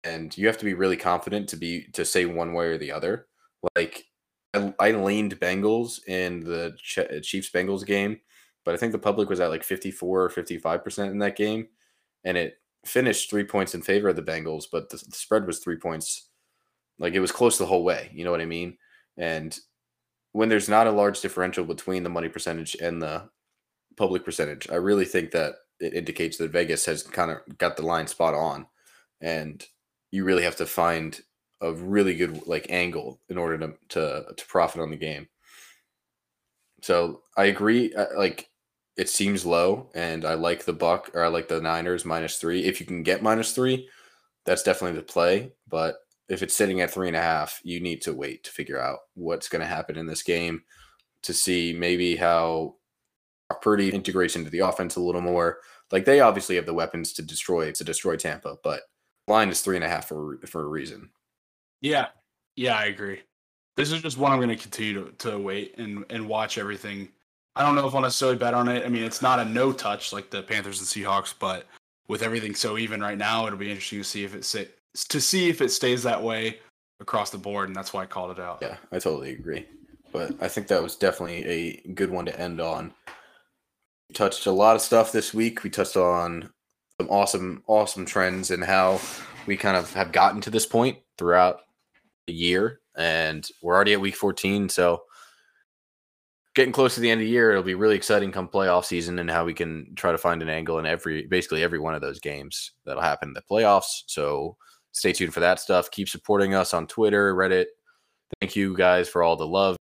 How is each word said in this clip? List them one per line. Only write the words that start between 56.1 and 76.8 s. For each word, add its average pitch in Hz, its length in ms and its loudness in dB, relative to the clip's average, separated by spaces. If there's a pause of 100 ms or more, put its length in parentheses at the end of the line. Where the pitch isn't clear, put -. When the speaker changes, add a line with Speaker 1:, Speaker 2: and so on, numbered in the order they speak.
Speaker 1:
obviously 101 380 6
have 85 80 0
the 85 80 -4
weapons 82 400 -4
to - 80 -8
destroy, 78 500 -2
to - 120 -8
destroy 80 320 -2
Tampa, 76 480 -8
but 71 180 -2 (460)
line 107 220 6
is 82 120 -2
three 95 160 0
and 82 80 -2
a 82 40 -2
half 85 200 -4
for, 76 360 -8
for - 160 -8
a 76 60 -6
reason. 73 420 -10 (720)
Speaker 2:
Yeah. 143 260 0 (500)
Yeah, 123 180 2
I 107 120 0
agree. 98 340 -8 (560)
This 147 160 0
is 160 80 -4
just 151 160 -6
one 139 160 4
I'm 131 80 2
gonna 117 160 0
continue 104 480 -6
to, 80 60 -16 (180)
to 104 100 -6
wait 101 380 -6
and, 104 320 -10
and 113 180 -8
watch 110 300 -2
everything. 101 520 -8 (460)
I 139 80 2
don't 143 120 6
know 139 120 2
if 131 80 -2
I'll 135 60 4
necessarily 127 360 2
bet 120 160 0
on 123 160 2
it. 123 160 0
I - 40 -4
mean, 117 140 0
it's 113 200 -4
not 127 160 6
a 117 60 0
no 123 280 2
touch 104 400 -4
like 101 160 -10
the 98 140 -8
Panthers 98 360 -4
and 95 80 -6
Seahawks, 98 500 -2
but 92 280 -4 (420)
with 107 140 -4
everything 113 320 -2
so 107 240 -2
even 110 240 -4
right 104 160 -4
now, 110 300 0
it'll 104 100 -6
be 101 120 -8
interesting 101 300 -8
to 98 40 -8
see 101 200 -6
if 98 120 -10
it - 100 -10
sit-, - 320 -6 (320)
to 151 100 0
see 180 300 2
if 165 100 0
it 131 100 4
stays 123 340 2
that 113 180 0
way 113 380 -4 (400)